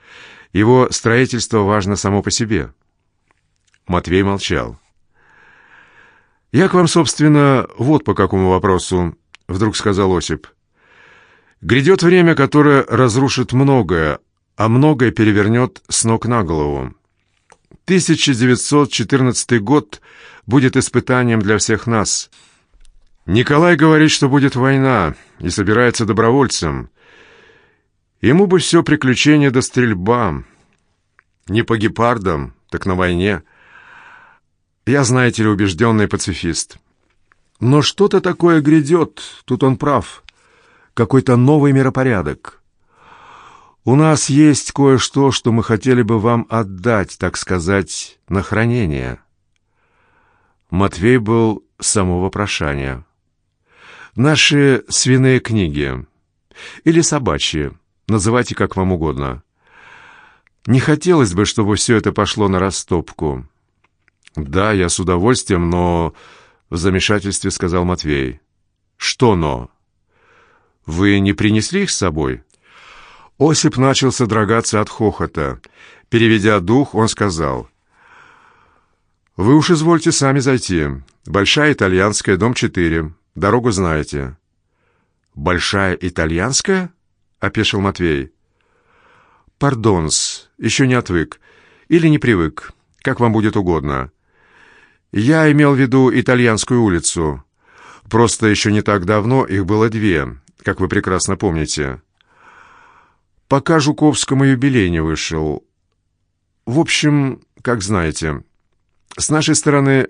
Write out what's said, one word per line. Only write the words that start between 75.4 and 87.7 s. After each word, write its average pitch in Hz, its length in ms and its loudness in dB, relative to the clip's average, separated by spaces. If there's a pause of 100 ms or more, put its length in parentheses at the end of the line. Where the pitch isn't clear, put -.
Переведя 110 500 4
дух, 117 340 0
он 110 140 0
сказал: 78 600 -4 (1700)
"Вы 117 200 4
уж 156 140 2
извольте 165 420 2
сами 139 260 0
зайти. 107 500 -2 (380)
Большая 107 460 2
итальянская, 98 640 0
дом 113 180 0
четыре. 82 580 -2 (220)
Дорогу 113 360 0
знаете". 76 680 -4 (960)
"Большая 90 600 -2
итальянская?" — 92 960 -4 (500)
опешил 101 400 -2